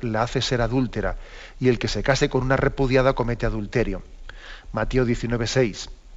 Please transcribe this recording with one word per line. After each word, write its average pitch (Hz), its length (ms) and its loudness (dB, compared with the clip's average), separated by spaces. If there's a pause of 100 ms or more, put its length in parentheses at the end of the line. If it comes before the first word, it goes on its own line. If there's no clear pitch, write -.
la 110 220 0
hace 123 180 -2
ser 120 200 0
adúltera, 110 540 0 (460)
y 127 80 6
el 117 100 2
que - 80 -2
se 104 160 -2
case 139 240 4
con 127 160 0
una 131 140 2
repudiada 131 560 4
comete 120 320 -2
adulterio". 107 580 0 (680)
Mateo 120 320 2
diecinueve 117 420 0
seis. 120 420 0 (260)